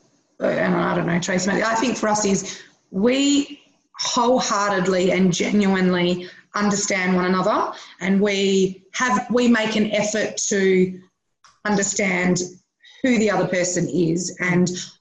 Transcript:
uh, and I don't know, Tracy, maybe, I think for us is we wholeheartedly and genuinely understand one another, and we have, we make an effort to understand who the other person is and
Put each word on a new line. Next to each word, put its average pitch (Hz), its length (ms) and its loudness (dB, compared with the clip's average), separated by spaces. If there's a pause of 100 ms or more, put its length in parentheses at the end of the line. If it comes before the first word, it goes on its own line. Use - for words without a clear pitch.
(400)
uh, - 60 -2
and 180 280 0
I 175 220 0
don't 170 100 -2
know, 170 140 0
Tracy, 185 280 -2
maybe, 196 140 0
I 226 140 0
think 233 200 0
for 214 120 -2
us 214 160 0
is - 360 -2 (300)
we 277 720 0 (400)
wholeheartedly 202 1120 0
and 180 200 2
genuinely 185 960 0 (260)
understand 196 600 0
one 180 120 0
another, 190 460 0 (280)
and 190 200 0
we 196 640 2 (120)
have, 247 360 0
we 247 180 2
make 220 280 2
an 214 160 0
effort 208 440 -2
to 190 640 2 (680)
understand 185 760 0 (640)
who 247 160 2
the 208 120 2
other 180 160 0
person 180 420 -2
is 170 520 -2
and 180 300 2 (300)